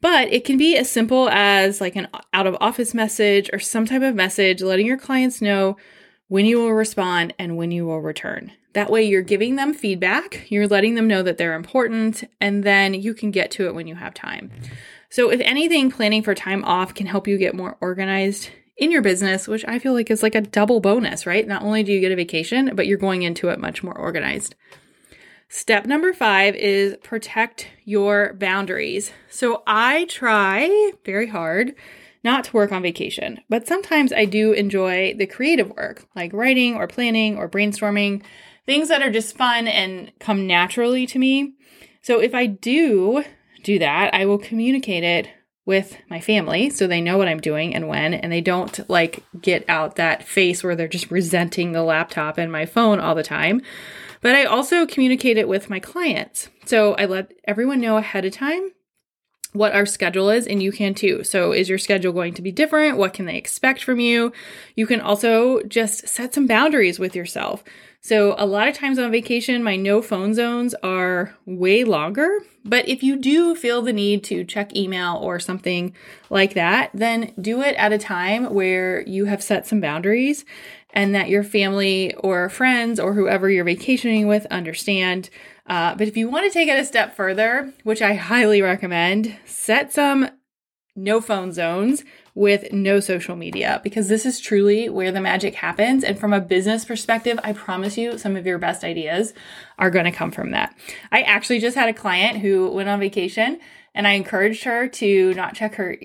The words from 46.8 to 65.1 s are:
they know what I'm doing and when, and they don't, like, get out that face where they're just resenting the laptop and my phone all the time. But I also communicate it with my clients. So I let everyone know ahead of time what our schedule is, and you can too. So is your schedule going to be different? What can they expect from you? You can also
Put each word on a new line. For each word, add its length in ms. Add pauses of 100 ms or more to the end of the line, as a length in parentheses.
they 120
know 180
what 100
I'm 120
doing 320
and 140
when, 280
and 180
they 80
don't, 400 (100)
like, 320 (180)
get 280
out 260
that 300
face 400
where 100
they're 140
just 240
resenting 580
the 140
laptop 520
and 140
my 160
phone 320
all 160
the 80
time. 400 (600)
But 120
I 100
also 420
communicate 500
it 100
with 220
my 100
clients. 720 (160)
So 300
I 100
let 280 (140)
everyone 340
know 160
ahead 280
of 80
time 400 (800)
what 220
our 120
schedule 440
is, 160
and 160
you 100
can 220
too. 280
So 300
is 160
your 100
schedule 340
going 220
to 80
be 80
different? 460
What 160
can 140
they 100
expect 480
from 160
you? 320 (420)
You 120
can 140
also 640